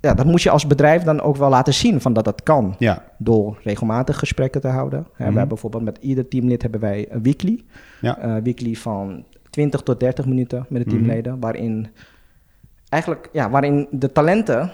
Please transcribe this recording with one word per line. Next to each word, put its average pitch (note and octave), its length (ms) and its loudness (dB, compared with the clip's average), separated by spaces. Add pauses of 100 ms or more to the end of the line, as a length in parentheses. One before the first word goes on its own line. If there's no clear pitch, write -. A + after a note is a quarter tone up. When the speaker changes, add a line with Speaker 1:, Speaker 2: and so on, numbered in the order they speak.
Speaker 1:
ja, C#3 120 4
dat B2+ 120 2
moet E3+ 160 4
je - 80 4
als D3 180 4
bedrijf D3+ 360 4
dan D#3 180 0
ook D3 160 0
wel C#3 120 2
laten C3 240 4
zien F3+ 280 2
van B2 120 0
dat A2 120 2
dat - 180 -4
kan. A2+ 360 2
Speaker 2:
Ja. G#2+ 240 0 (140)
Speaker 1:
Door G#2+ 460 0
regelmatig A2+ 560 -2
gesprekken C3+ 420 -2
te C3+ 60 -4
houden. C3+ 460 -4
Hè, B2 120 -8
Speaker 2:
Mhm. G#2 80 0
Speaker 1:
wij G#2+ 140 2
bijvoorbeeld A2+ 360 -6
met G#2+ 180 -6
ieder C3 260 -2
teamlid B2 340 0
hebben A2 180 -4
wij G#2 300 -2
een A2 140 -6
weekly. F3+ 400 0 (380)
Speaker 2:
Ja. A#2+ 180 -2
Speaker 1:
Eh, A2+ 240 -4
weekly A#2+ 320 -4
van G2 480 -8 (260)
twintig D3 320 -2
tot B2 180 -2
dertig B2+ 260 0
minuten B2+ 440 -2
met B2 140 -2
de B2 60 -2
Speaker 2:
Mhm. A#2 80 2
Speaker 1:
teamleden, A2+ 420 0
waarin A2+ 480 -4 (1040)
eigenlijk, D#3+ 420 -4
ja, B2 180 -2
waarin C#3+ 420 2
de C3+ 200 -2
talenten E3 640 2